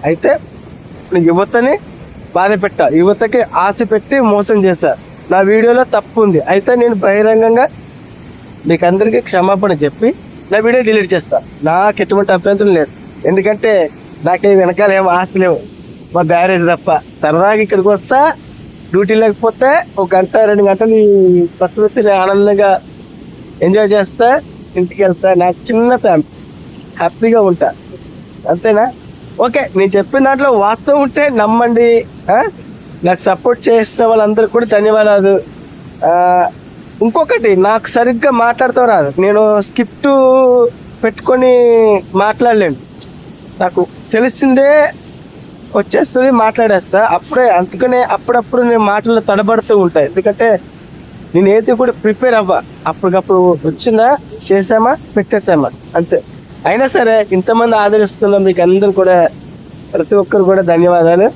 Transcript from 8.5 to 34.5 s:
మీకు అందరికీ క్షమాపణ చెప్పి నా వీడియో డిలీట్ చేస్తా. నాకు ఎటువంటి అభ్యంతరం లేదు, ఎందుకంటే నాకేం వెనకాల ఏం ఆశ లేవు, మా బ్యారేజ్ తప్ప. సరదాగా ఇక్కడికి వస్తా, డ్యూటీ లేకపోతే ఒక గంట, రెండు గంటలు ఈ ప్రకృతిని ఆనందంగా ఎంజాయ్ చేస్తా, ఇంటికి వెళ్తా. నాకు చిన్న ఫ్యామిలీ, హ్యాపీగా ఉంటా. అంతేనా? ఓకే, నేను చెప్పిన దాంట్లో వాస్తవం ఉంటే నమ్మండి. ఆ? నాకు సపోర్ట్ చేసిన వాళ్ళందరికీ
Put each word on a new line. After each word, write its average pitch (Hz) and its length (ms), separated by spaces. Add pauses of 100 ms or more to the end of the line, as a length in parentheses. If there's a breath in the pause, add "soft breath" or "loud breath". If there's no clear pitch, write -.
మీకు 165 220
అందరికీ 214 380
క్షమాపణ 190 440 (120)
చెప్పి 175 240 (440)
నా 208 120
వీడియో 247 240
డిలీట్ 208 260
చేస్తా. 147 220 (320)
నాకు 202 360
ఎటువంటి 196 320
అభ్యంతరం 202 420
లేదు, 147 120 (380)
ఎందుకంటే 208 440 (540)
నాకేం 185 360
వెనకాల 185 360
ఏం 190 80 (120)
ఆశ 185 100 (140)
లేవు, 175 160 (560)
మా 175 80 (100)
బ్యారేజ్ 175 400
తప్ప. 170 180 (320)
సరదాగా 185 440
ఇక్కడికి 190 280
వస్తా, 262 240 (760)
డ్యూటీ 196 200
లేకపోతే 220 560 (280)
ఒక 185 180
గంట, 185 200
రెండు 208 340
గంటలు 220 240
ఈ 190 520 (140)
ప్రకృతిని 208 520 (120)
ఆనందంగా 202 480 (880)
ఎంజాయ్ 202 300
చేస్తా, 233 480 (360)
ఇంటికి 185 280
వెళ్తా. 185 300
నాకు 175 240 (100)
చిన్న 240 280
ఫ్యామిలీ, 185 340 (680)
హ్యాపీగా 220 420 (100)
ఉంటా. 156 220 (800)
అంతేనా? 214 360 (580)
ఓకే, 254 180 (140)
నేను 196 200
చెప్పిన 269 280
దాంట్లో 269 280
వాస్తవం 226 500
ఉంటే 285 260 (120)
నమ్మండి. 233 480 (420)
ఆ? 220 120 (600)
నాకు 175 180
సపోర్ట్ 214 460
చేసిన 226 360
వాళ్ళందరికీ 220 480